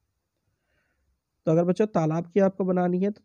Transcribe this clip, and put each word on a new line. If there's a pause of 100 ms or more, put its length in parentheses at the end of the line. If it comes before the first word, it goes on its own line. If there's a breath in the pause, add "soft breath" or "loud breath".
(1500)
तो
अगर
बच्चों
तालाब
की
आपको
बनानी
है
तो